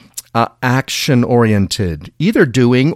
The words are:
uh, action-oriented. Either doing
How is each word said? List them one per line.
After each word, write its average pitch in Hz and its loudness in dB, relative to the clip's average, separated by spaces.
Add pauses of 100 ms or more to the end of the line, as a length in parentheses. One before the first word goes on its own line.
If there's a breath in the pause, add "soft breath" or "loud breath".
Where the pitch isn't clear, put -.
(340 loud breath)
uh, 117 0 (140)
action-oriented. 117 0
Either 202 2
doing 127 2